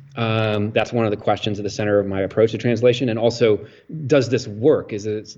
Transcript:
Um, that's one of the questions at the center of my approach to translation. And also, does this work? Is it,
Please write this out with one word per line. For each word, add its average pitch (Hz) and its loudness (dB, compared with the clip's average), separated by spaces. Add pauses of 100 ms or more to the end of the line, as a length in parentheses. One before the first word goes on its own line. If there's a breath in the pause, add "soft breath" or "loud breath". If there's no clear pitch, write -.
(160)
Um, 110 0
that's 113 0
one 117 0
of 104 0
the 104 -4
questions 104 -2
at - -8
the 101 -6
center 104 2
of 98 -2
my 98 -4
approach 110 2
to 110 -6
translation. 120 2
And 110 -2
also, 113 2 (440 loud breath)
does 131 4
this 117 -2
work? 107 0
Is 104 -6
it, 107 -6